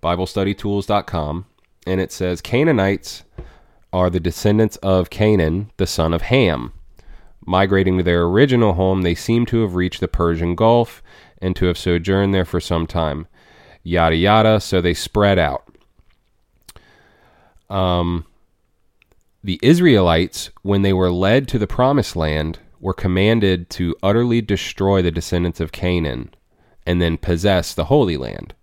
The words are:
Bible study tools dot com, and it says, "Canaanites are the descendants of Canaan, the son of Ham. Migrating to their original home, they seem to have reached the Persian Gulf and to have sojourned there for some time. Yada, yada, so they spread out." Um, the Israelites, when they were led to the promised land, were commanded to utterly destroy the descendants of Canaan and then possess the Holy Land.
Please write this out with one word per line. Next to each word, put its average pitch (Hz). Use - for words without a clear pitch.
Bible 87
study 98
tools 101
dot 104
com, 82
and 92
it 90
says, 90
"Canaanites 120
are 92
the 90
descendants 104
of 92
Canaan, 101
the 95
son 82
of 82
Ham. 82
Migrating 95
to 92
their 87
original 113
home, 95
they 87
seem 117
to 113
have 90
reached 90
the 92
Persian 85
Gulf 117
and 92
to 92
have 87
sojourned 95
there 92
for 87
some 85
time. 78
Yada, 82
yada, 107
so 95
they 85
spread 101
out." 69
Um, 87
the 95
Israelites, 113
when 98
they 98
were 92
led 104
to 127
the 104
promised 131
land, 78
were 92
commanded 95
to 85
utterly 117
destroy 98
the 87
descendants 85
of 82
Canaan 80
and 87
then 82
possess 90
the 76
Holy 98
Land. 50